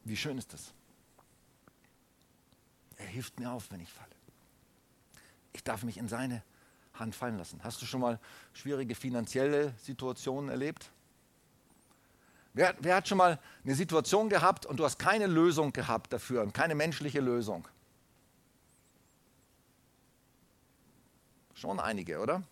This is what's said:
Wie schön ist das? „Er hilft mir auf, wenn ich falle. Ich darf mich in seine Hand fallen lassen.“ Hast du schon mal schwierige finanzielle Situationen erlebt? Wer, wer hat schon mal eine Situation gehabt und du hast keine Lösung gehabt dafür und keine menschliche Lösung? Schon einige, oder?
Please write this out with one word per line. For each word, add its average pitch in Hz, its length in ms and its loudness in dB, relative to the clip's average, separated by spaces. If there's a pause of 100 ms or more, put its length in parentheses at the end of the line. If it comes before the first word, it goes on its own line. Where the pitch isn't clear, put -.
Wie 107 120 -4
schön 139 220 -4
ist - 160 -12
das? - 180 -18 (2250)
„Er 95 100 -14
hilft 117 320 -10
mir 123 120 -6
auf, 123 200 -10
wenn 98 80 -12
ich 85 120 -16
falle. - 240 -20 (1400)
Ich - 120 -14
darf 113 180 -4
mich 110 160 -8
in 113 100 -6
seine 123 360 -4 (500)
Hand 113 220 -8
fallen 117 240 -4
lassen.“ - 240 -12
Hast - 180 -10
du 120 60 -10
schon 127 140 -4
mal 117 180 0 (340)
schwierige 135 400 -6
finanzielle 135 840 0
Situationen 131 720 -6
erlebt? 139 400 -6 (1600)
Wer, 180 280 6
wer 180 160 6
hat 196 100 0
schon 196 100 2
mal 175 220 8 (240)
eine 135 100 0
Situation 170 560 4
gehabt 180 380 4
und 139 100 -4
du 160 80 2
hast - 140 0
keine 208 260 4
Lösung 160 480 4
gehabt 123 400 -2
dafür 120 300 0
und 104 100 -2
keine 156 220 2
menschliche 147 440 -2
Lösung? 120 480 0 (4000)
Schon - 240 -6
einige, 87 400 -4
oder? 151 320 0